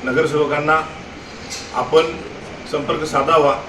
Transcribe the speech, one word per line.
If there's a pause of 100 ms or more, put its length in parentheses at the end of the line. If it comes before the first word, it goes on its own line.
नगरसेवकांना (920)
आपण (640)
संपर्क
साधावा. (120)